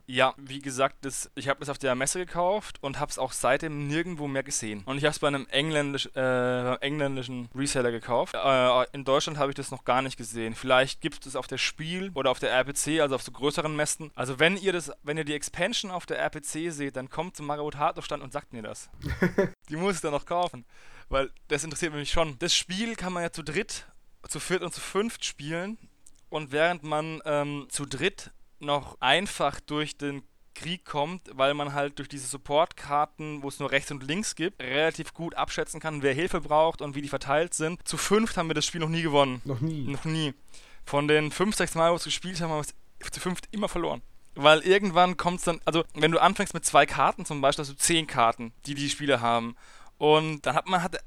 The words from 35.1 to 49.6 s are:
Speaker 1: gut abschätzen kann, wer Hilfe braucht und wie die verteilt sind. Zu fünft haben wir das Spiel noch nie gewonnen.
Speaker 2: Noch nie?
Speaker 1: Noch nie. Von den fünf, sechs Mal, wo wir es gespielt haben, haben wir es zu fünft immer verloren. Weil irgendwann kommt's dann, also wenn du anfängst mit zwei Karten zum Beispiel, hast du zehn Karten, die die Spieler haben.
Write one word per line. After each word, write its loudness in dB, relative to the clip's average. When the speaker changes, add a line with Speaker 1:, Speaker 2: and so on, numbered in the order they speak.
Speaker 1:
gut -6
abschätzen -4
kann, -4
wer 4
Hilfe 0
braucht 4
und -6
wie -4
die -6
verteilt 0
sind. -2
Zu -4
fünft 2
haben 0
wir 0
das 0
Spiel -4
noch -2
nie 0
gewonnen. 4
Speaker 2:
Noch -4
nie? -2
Speaker 1:
Noch -4
nie. -2
Von 0
den 4
fünf, 0
sechs 0
Mal, 4
wo 6
wir 0
es -4
gespielt -4
haben, -2
haben 0
wir -6
es -10
zu -10
fünft -4
immer -2
verloren. -2
Weil 8
irgendwann 4
kommt's -2
dann, 0
also 2
wenn 4
du 4
anfängst 4
mit -6
zwei 8
Karten 0
zum -4
Beispiel, 4
hast -10
du -14
zehn 2
Karten, 2
die -4
die -2
Spieler 2
haben. 0